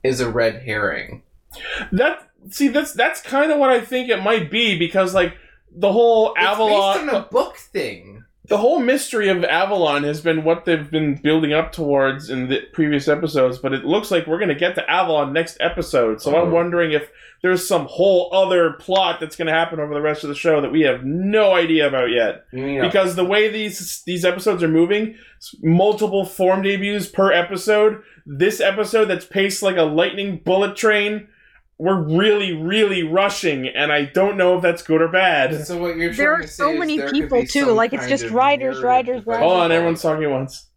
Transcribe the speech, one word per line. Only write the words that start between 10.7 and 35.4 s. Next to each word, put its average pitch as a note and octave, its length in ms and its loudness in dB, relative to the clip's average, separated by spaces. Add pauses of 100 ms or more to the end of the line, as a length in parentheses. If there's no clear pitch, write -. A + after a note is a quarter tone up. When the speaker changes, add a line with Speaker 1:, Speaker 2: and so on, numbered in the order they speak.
Speaker 2:
been D#3 320 0
building D#3 300 2
up D#3+ 220 0
towards C#3 560 0
in B2+ 180 -4
the C3 140 -2 (100)
previous D3 380 0
episodes, D#3 480 0
but C#3 160 -4
it C3 100 -6
looks G#3 260 0
like E3 160 0
we're D#3+ 140 -2
gonna F3 160 0
get F3 200 -2
to - 140 -4
Avalon D#3 440 0
next E3 260 -2
episode, C3 600 0
so C#3+ 120 -2
I'm E3+ 100 4
Speaker 3:
Uh-huh. E3+ 120 0
Speaker 2:
wondering E3+ 380 0
if D3 180 -4 (320)
there's F#3 240 0
some E3+ 200 0
whole F3+ 460 2
other F3+ 460 4
plot F#3 400 0
that's D#3 160 -10
gonna D#3+ 160 -4
happen E3 300 0
over D3 120 -6
the D3 80 -2
rest D3+ 220 -2
of D3 60 -8
the C#3+ 60 -6
show D#3 260 2
that B2+ 100 -4
we D#3 100 2
have C3 220 2
no F#3+ 500 2
idea D#3+ 340 2
about B2+ 220 0
yet. A2+ 440 0
Speaker 1:
You C3 100 -8
mean C#3 160 -4
a - 80 2
Speaker 2:
Because F#3 280 2
the F3+ 100 0
way G#3 240 2
these, G#3 560 -8
these F3 180 -4
episodes F3+ 400 0
are E3 60 2
moving, G3 460 2 (220)
s-, - 240 -20
multiple G3 640 2
form F#3+ 360 0
debuts G3 460 -2
per F#3+ 260 2
episode, G#3 680 2 (240)
this E3 360 -2
episode G#3 440 0
that's F#3 200 -4
paced G3 360 -2
like F#3+ 160 0
a E3 60 4
lightning F#3 600 -2
bullet G3 340 0
train, G#3 500 0 (520)
we're F3+ 220 0
really, F#3+ 520 2
really F#3 500 0
rushing, D#3+ 640 0
and D3 240 -2
I D3 140 0
don't G3 300 0
know F3+ 200 4
if E3+ 80 -4
that's E3+ 180 0
good D#3+ 180 2
or E3 100 2
bad. D#3 580 2